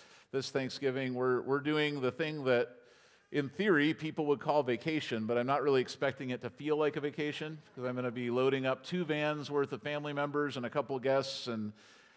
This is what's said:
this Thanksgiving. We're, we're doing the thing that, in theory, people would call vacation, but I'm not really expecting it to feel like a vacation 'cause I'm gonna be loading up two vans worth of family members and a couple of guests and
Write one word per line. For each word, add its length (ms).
this 180
Thanksgiving. 640
We're, 280
we're 180
doing 400
the 100
thing 340
that, 260
in 180
theory, 460
people 320
would 140
call 220
vacation, 640
but 120
I'm 80
not 160
really 180
expecting 500
it 120
to 80
feel 260
like 200
a 40
vacation 580
'cause 100
I'm 100
gonna 160
be 200
loading 360
up 180
two 200
vans 460
worth 220
of 80
family 320
members 440
and 100
a 40
couple 260
of 60
guests 440
and 260